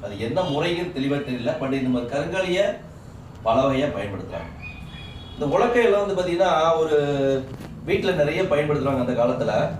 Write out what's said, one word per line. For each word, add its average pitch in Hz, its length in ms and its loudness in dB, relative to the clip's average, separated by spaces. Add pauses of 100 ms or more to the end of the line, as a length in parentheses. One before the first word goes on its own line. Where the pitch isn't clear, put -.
அது 104 100 -8 (120)
என்ன 143 120 0 (140)
முறைன்னு 175 440 -2
தெளிவா 139 220 0 (100)
தெரியல. 123 320 -2
But 131 200 -2
இந்த 127 120 0
மாதிரி 120 220 -2
கருங்காலியை 180 500 0 (840)
பல 113 100 4 (100)
வகையா 135 300 2
பயன்படுத்துறாங்க. 92 540 -8 (840)
இந்த 147 120 -2 (100)
உலக்கையெல்லாம் 220 480 4
வந்து 190 140 -2
பாத்தீங்கன்னா, 175 340 4 (300)
ஒரு 151 140 2 (920)
வீட்டுல 196 340 2
நிறைய 160 180 0 (120)
பயன்படுத்துறாங்க 139 520 0
அந்த 120 160 0
காலத்துல. 120 320 2 (280)